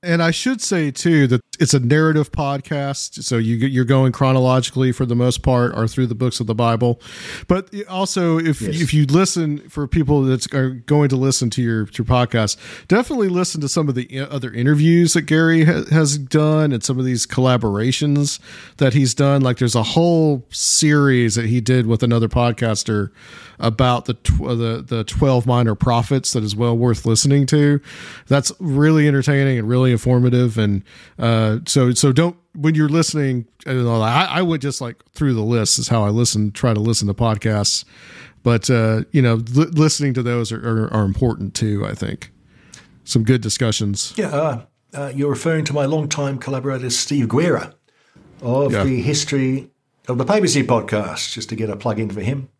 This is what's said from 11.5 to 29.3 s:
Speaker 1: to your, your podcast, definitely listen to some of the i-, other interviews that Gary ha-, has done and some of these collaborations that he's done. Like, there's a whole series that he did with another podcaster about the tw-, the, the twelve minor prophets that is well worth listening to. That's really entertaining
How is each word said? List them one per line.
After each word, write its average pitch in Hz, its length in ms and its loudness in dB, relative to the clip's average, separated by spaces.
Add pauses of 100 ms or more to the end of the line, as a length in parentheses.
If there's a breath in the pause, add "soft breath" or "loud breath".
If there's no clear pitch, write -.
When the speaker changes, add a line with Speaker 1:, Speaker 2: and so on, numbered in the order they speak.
Speaker 1:
to 127 120 -4
your, 113 160 0 (180)
your 113 80 -4
podcast, 120 520 0 (300 loud breath)
definitely 226 420 0
listen 175 320 -2
to 139 80 -4
some 156 200 0
of 123 60 -2
the 123 120 -6 (120)
i-, 139 60 -6
other 127 280 -8
interviews 151 600 4
that 175 100 0
Gary 165 420 4
ha-, 151 260 2
has 151 280 2
done 151 520 2
and 113 120 -2
some 131 160 -2
of 127 60 -2
these 123 200 -2
collaborations 127 1120 0 (380 loud breath)
that 131 160 2
he's 131 220 2
done. 139 260 2
Like, 127 160 0
there's 120 180 0
a 117 80 2
whole 160 680 2
series 139 840 2
that 113 140 -2
he 120 140 0
did 123 260 2
with 113 160 0
another 117 240 2
podcaster 113 840 -2 (480 loud breath)
about 120 480 0
the 127 100 -4
tw-, - 240 0
the, 117 460 -4
the 117 200 -4
twelve 127 420 2
minor 120 260 2
prophets 117 600 0
that 117 100 -2
is 104 120 -4
well 117 220 0
worth 117 300 0
listening 139 400 2
to. 147 320 2 (480 loud breath)
That's 139 320 0
really 151 480 2
entertaining 139 500 2